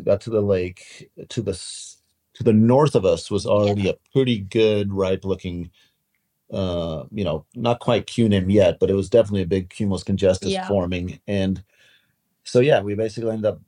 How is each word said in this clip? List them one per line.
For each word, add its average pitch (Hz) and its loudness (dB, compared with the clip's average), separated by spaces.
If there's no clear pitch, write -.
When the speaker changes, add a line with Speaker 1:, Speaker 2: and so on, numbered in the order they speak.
Speaker 1:
got - 0
to 113 -8
the 107 2
lake, 92 -4
to - -6
the 101 -4
s-, - -16
to - -12
the 117 4
north 123 6
of 107 2
us 85 0
was 101 -2
Speaker 2:
Yeah. - -2
Speaker 1:
already 101 2
a - -4
pretty 123 0
good 104 0
ripe 95 -2
looking, 87 -6
uh, 85 -4
you 104 -6
know, 78 -4
not 120 -2
quite 113 0
cunim 101 2
yet, 95 4
but 92 2
it 98 2
was 95 -2
definitely 104 2
a 85 -4
big 92 -2
cumulus 98 -4
congestus 95 0
Speaker 2:
Yeah. 185 -6
Speaker 1:
forming. 90 -4
And 95 -2
so, - 2
yeah, 131 4
we 101 -6
basically 110 -4
ended 110 -4
up 104 -2